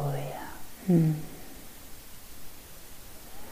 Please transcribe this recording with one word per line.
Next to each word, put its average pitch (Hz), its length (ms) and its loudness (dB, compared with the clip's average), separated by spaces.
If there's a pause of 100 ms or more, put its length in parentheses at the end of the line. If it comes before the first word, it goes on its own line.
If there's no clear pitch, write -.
(140)
ja. - 800 2
Mm. 160 200 10 (2250)